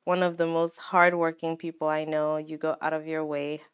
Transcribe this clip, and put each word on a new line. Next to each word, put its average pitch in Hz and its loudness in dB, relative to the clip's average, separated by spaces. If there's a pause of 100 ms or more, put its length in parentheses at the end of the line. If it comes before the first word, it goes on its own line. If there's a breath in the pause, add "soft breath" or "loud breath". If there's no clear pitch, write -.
one 180 2
of 170 0
the 170 2
most 165 0
hardworking 170 2
people 160 -6
I 156 0
know. 151 0
You 156 -8
go 156 -2
out 156 0
of 156 -4
your 156 -4
way 147 -4 (120)